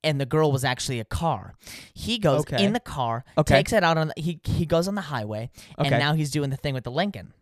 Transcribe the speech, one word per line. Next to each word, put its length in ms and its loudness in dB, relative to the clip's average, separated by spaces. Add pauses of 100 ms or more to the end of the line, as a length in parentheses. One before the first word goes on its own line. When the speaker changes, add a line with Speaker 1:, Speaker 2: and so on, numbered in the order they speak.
Speaker 1:
And 180 0
the 40 -2
girl 260 2
was 120 0
actually 380 -2
a 40 -8
car. 500 -4 (380)
He 260 -4
goes 220 4
Speaker 2:
Okay. 220 0
Speaker 1:
in 100 4
the 60 0
car, 460 -4 (120)
Speaker 2:
Okay. 200 6
Speaker 1:
takes 160 2
it 100 4
out 140 4
on 120 2
the, 60 -8
he, 300 -4
he 200 0
goes 220 2
on 80 -4
the 60 -4
highway, 480 -6 (280)
and 100 2
Speaker 2:
Okay. 120 4
Speaker 1:
now 140 2
he's 180 0
doing 200 0
the 40 -2
thing 180 -4
with 120 -6
the 60 -8
Lincoln. 500 -4